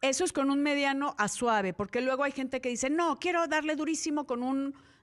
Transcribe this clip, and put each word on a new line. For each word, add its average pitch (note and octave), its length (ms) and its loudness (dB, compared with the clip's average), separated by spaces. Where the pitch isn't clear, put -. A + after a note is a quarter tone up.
Eso C4+ 220 0
es - 100 0
con C#4 180 0
un C#4 100 2
mediano C#4+ 560 0
a G#3 100 2
suave, A3 460 0
porque G#3 280 -4
luego C4 220 0
hay C#4 80 0
gente C4 300 -4
que B3+ 80 -2
dice, B3 200 -2
"No, D#4+ 300 2
quiero E4+ 280 2
darle D#4 280 0
durísimo D4 500 -2
con B3 180 -2
un C4+ 300 -2